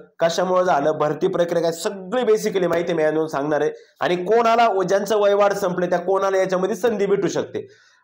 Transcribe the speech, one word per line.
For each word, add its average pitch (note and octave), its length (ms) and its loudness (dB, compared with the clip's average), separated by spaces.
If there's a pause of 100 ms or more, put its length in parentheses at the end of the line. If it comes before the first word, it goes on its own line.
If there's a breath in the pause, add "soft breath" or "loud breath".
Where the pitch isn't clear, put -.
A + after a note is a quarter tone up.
(200)
कशामुळे F3+ 460 0
झालं, D#3 260 2
भरती D3+ 360 -2
प्रक्रिया E3+ 340 0
काय, E3 100 0
सगळी G3 520 -4
basically G#3 440 2
माहिती E3+ 260 0
मी D#3+ 100 0
यातून D#3 240 0
सांगणार D3 340 -2
आहे. D3+ 100 0 (280 loud breath)
आणि F3 160 0
कोणाला A3+ 520 4
व-, F#3+ 160 0
ज्यांचं G3 340 0
वयवाढ G3+ 360 4
संपले F3+ 320 -2
त्या F3 140 0
कोणाला F#3+ 380 0
याच्यामध्ये F#3+ 380 -2
संधी G#3+ 300 -2
भेटू F#3+ 220 0
शकते. - 400 -6 (360 soft breath)